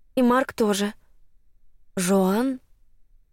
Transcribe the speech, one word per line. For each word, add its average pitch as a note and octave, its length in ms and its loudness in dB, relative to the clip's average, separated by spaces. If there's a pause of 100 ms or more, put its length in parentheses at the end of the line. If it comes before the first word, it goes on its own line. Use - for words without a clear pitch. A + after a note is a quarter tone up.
(160)
И C4 60 0
Марк B3 320 2
тоже». G#3 400 -2 (1040)
«Жуан? G3 640 0 (720)